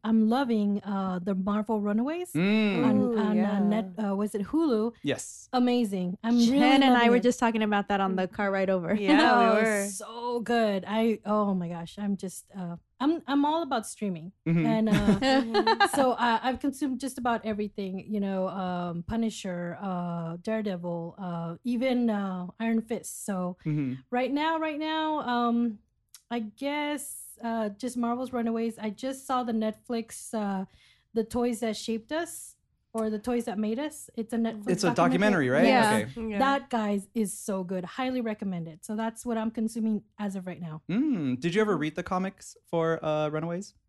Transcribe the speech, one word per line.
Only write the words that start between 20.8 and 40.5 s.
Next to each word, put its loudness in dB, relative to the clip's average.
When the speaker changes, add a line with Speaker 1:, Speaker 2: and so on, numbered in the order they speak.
Speaker 1:
uh, -6
even, 0
uh, -4
Iron 0
Fist. -8
So -4
Speaker 2:
Mm-hmm. 0
Speaker 1:
right 0
now, 0
right -4
now, -2
um, 0
I -4
guess, -6
uh, -2
just -6
Marvel's -2
Runaways. -2
I -4
just -8
saw 0
the -4
Netflix, -4
uh, -2
The 0
Toys -2
That -2
Shaped -6
Us, -6
or -2
The -4
Toys -2
That -4
Made -2
Us. -8
It's -6
a -2
Netflix -2
Speaker 2:
It's 2
a 4
Speaker 1:
documentary. 4
Speaker 2:
documentary, -
right? 6
Speaker 4:
Yeah. 6
Speaker 1:
Yes. -2
Speaker 2:
Okay. -6
Speaker 3:
Yeah. -2
Speaker 1:
That, 2
guys, 0
is -2
so -4
good. -4
Highly -4
recommend -4
it. -18
So -6
that's -4
what -2
I'm -2
consuming 0
as -4
of -8
right -8